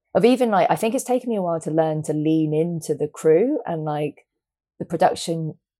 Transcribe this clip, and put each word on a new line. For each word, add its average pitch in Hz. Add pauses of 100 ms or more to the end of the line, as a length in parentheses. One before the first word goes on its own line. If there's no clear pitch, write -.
(140)
of 185
even, 247
like, 185
I 165
think 226
it's 254
taken 247
me 220
a 196
while 165
to 160
learn 156
to 156
lean 156
into 160
the 151
crew 180
and, 160
like, 151 (520)
the 190
production 165 (260)